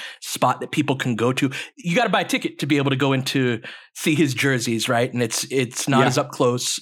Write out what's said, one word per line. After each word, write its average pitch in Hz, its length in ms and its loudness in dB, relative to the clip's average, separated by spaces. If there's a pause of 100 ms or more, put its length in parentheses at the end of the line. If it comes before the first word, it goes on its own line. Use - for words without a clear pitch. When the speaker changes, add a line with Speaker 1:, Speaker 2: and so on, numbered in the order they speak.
(200)
Speaker 1:
spot - 420 -2
that 123 100 -8
people 139 240 0
can 127 200 -2
go 117 180 2
to, 135 180 0 (260)
you 170 180 -4
gotta 233 140 2
buy 196 120 2
a 175 60 -2
ticket - 300 -4
to - 80 -4
be 143 120 2
able 139 120 2
to 135 60 2
go 135 180 2
into 127 480 0 (320)
see 156 220 0
his 139 180 4
jerseys, 120 560 0
right? 120 240 2
And 123 80 -2
it's, 117 300 -2
it's 127 360 -2
not 139 120 4
Speaker 2:
Yeah. 135 80 4
Speaker 1:
as 131 100 0
up 143 140 -2
close. 123 500 0